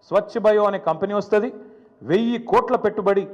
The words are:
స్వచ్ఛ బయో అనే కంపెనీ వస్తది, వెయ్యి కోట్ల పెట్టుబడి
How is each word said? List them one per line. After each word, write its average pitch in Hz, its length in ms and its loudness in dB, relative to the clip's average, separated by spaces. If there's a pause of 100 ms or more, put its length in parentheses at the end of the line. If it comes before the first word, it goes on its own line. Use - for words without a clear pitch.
(100)
స్వచ్ఛ 208 220 -2 (140)
బయో 214 240 4
అనే 196 80 -4 (100)
కంపెనీ 196 320 -2
వస్తది, 214 280 0 (640)
వెయ్యి 233 280 2 (120)
కోట్ల 240 340 2
పెట్టుబడి 202 500 0